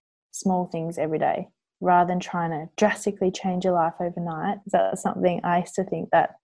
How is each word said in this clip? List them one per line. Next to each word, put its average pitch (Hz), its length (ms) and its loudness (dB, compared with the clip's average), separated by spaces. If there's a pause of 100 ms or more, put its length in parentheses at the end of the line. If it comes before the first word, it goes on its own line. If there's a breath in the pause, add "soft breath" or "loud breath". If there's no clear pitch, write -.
(360)
small 180 380 0
things 165 240 -4
every 156 220 0
day 165 280 0 (360)
rather 175 260 6
than 180 100 0
trying 170 340 -4
to 156 140 -6 (120)
drastically 202 520 0
change 185 360 -4
your 180 80 2
life 170 260 2
overnight. 175 560 -4 (100)
That's 95 360 0
something 180 420 0
I 175 140 2
used 180 160 -4
to 190 100 -2
think 165 260 -6
that, - 340 4